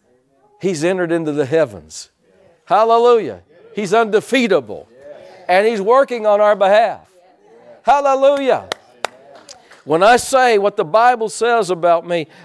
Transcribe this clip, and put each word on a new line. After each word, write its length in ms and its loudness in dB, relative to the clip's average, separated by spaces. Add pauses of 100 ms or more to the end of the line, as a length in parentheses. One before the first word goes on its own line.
(600)
He's 240 -4
entered 260 -2
into 220 -2
the 140 -4
heavens. 640 -4 (560)
Hallelujah. 760 2 (320)
He's 180 -6
undefeatable. 920 -2 (640)
And 180 2
he's 140 -2
working 460 0
on 140 2
our 140 4
behalf. 560 0 (720)
Hallelujah. 840 0 (1160)
When 180 -2
I 160 6
say 400 0
what 180 -2
the 80 -4
Bible 460 0
says 400 -2
about 360 0
me, 220 -6 (160)